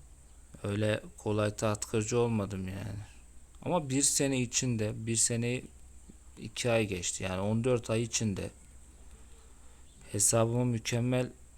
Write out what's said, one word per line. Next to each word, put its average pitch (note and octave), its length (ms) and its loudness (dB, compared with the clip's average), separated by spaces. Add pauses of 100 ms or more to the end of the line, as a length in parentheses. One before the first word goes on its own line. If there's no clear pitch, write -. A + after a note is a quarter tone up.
(640)
Öyle G#2+ 400 0 (160)
kolay G#2+ 380 0
taht G#2+ 300 0
kırıcı A2+ 320 0
olmadım G2+ 500 0
yani. G#2 300 -6 (640)
Ama D3+ 280 0
bir C3+ 120 4
sene C3+ 380 2
içinde, A#2 680 -2
bir A2+ 100 0
seneyi A#2+ 480 0 (760)
iki - 320 -2
ay A2+ 160 6
geçti. F2+ 360 -4
Yani F#2 180 -2
on A2 240 2
dört B2 260 2
ay A2+ 120 2
içinde G#2 480 -2 (1600)
hesabımı A2+ 520 4
mükemmel B2 680 0 (260)